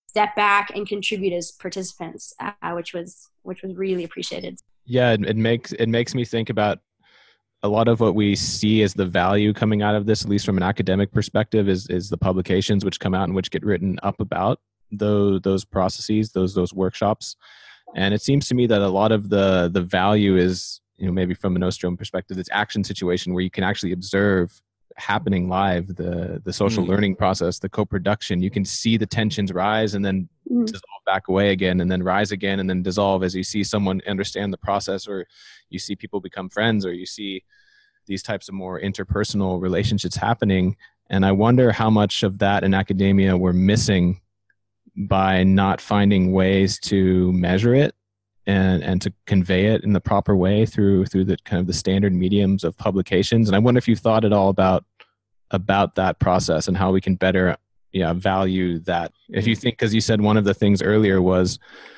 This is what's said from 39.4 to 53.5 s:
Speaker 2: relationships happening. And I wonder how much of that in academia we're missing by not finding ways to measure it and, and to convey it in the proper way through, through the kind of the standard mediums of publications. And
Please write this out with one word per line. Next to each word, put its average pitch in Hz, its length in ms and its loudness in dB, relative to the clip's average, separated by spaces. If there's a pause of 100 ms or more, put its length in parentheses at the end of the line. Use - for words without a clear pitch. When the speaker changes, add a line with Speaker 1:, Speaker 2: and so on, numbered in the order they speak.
Speaker 2:
relationships 92 560 -2
happening. 98 640 0 (320)
And 95 160 2
I 98 60 4
wonder 117 400 4
how 110 180 2
much 104 320 2
of 98 160 -2
that 98 260 0
in 95 120 4
academia 95 600 2
we're 90 180 2
missing 92 680 2 (720)
by 95 480 2
not 95 380 4
finding 101 500 2
ways 95 500 2
to 92 520 2
measure 92 400 2
it 143 220 2 (500)
and, 95 380 2
and 90 180 -2
to 95 100 -4 (140)
convey 92 480 2
it 98 100 0
in 104 100 0
the 92 60 2
proper 101 360 0
way 101 320 2
through, 98 400 2
through 95 180 0
the 95 180 0
kind 92 160 -2
of 90 60 0
the 90 80 -2
standard 98 400 0
mediums 95 500 0
of 82 140 -4
publications. 98 720 2
And 95 60 2